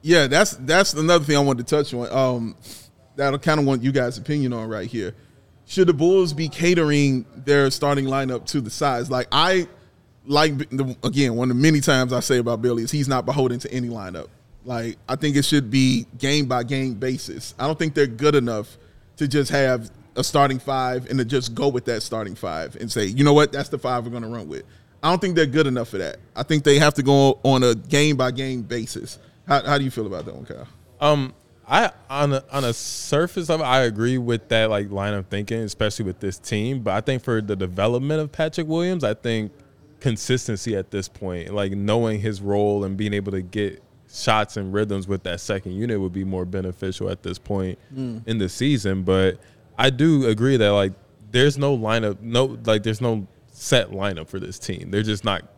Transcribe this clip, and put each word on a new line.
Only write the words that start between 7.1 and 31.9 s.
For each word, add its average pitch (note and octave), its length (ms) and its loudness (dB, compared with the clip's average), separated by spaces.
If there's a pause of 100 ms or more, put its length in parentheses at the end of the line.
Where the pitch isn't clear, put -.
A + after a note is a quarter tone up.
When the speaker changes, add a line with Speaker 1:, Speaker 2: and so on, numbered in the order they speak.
Speaker 1:
their C3+ 360 4
starting C#3 340 0
lineup C3 440 -2
to D3 120 -2
the A#2 80 -8
size? B2+ 420 -2
Like, B2+ 220 -2
I, F3 340 4 (600)
like, D3 300 4 (120)
the, C3 340 -4
again, C3+ 340 2
one B2+ 140 0
of B2 60 2
the B2+ 60 2
many D3+ 180 6
times B2+ 320 2
I B2 80 0
say B2+ 160 2
about A#2+ 240 0
Billy A#2 220 0
is A#2 80 -6
he's C#3+ 180 0
not B2+ 160 0
beholden B2 360 0
to - 120 -10
any B2 160 -4
lineup. F#2 400 -10 (380)
Like, A#2 320 -6 (100)
I C3 80 -2
think C#3+ 200 0
it C#3+ 100 4
should C#3 240 2
be C3 360 2 (120)
game-by-game C3 760 -2
basis. B2 640 -8
I B2+ 80 -2
don't D3+ 120 -2
think D#3+ 160 -2
they're C#3+ 120 4
good C3 280 0
enough A#2 420 0 (400)
to D3+ 100 -2
just C#3 240 0
have B2+ 400 0 (260)
a B2 60 -2
starting C3+ 360 2
five B2+ 500 -4
and C3+ 100 -2
to B2 60 0
just A#2 300 -2
go C#3+ 140 0
with B2 180 -2
that A2+ 160 -2
starting G#2 320 -8
five D#2+ 420 -8
and A#2 160 -10
say, G#2+ 140 0
"You B2+ 180 2
know C#3+ 80 6
what? D3 200 6
That's C#3 180 -6
the C#3+ 80 -4
five B2 260 -4
we're A#2+ 60 -10
gonna A#2 180 -10
run A2+ 200 -10
with." C#2 160 -10 (380)
I D#3 80 2
don't F3 100 2
think F3+ 160 0
they're D#3+ 100 4
good C#3+ 200 2
enough B2 220 -2
for G2 100 -8
that. E2+ 200 -6 (160)
I B2 80 -6
think D3+ 220 0
they C#3+ 140 8
have D3+ 160 6
to C#3+ 80 -2
go C#3 420 6
on C3 180 4
a A#2+ 120 4
game-by-game C3 880 0
basis. - 560 -10 (280)
How, C#3 180 2
how C#3+ 140 0
do C#3 60 0
you C3 60 -2
feel G#2+ 160 -6
about F#2 180 -8
that - 100 -12
one, C2 100 -16
Kyle? - 220 -16 (340)
Speaker 2:
Um, C#3+ 340 2 (320)
I, G3+ 260 4 (180)